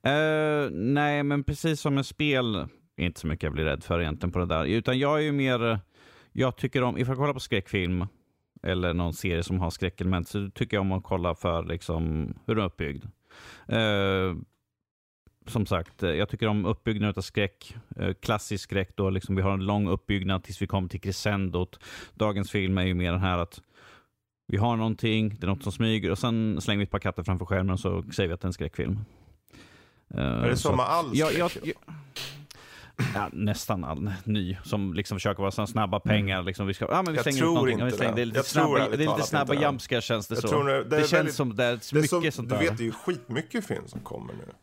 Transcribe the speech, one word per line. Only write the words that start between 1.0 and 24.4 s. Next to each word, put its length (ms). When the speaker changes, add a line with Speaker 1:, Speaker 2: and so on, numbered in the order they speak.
Speaker 1:
men 200
precis 380
som 140
med 100
spel, 640
inte 220
så 80
mycket 160
jag 100
blir 120
rädd 180
för 180
egentligen 300
på 80
det 60
där. 200
Utan 340
jag 180
är 60
ju 80
mer, 480
jag 260
tycker 260
om, 140
ifall 140
jag 60
kollar 160
på 60
skräckfilm 640
eller 300
någon 200
serie 300
som 160
har 100
skräckelement, 580
så 220
tycker 280
jag 40
om 100
att 120
kolla 320
för 280
liksom 720
hur 100
den 80
är 40
uppbyggd. 380
Eh, 680
som 180
sagt, 380
eh, 60
jag 200
tycker 180
om 180
uppbyggnaden 520
av 40
skräck, 540
eh, 180
klassisk 500
skräck 320
då, 140
liksom 260
vi 60
har 120
en 120
lång 240
uppbyggnad 540
tills 180
vi 60
kommer 220
till 120
crescendot. 800
Dagens 380
film 260
är 80
ju 80
mer 180
den 100
här 160
att 240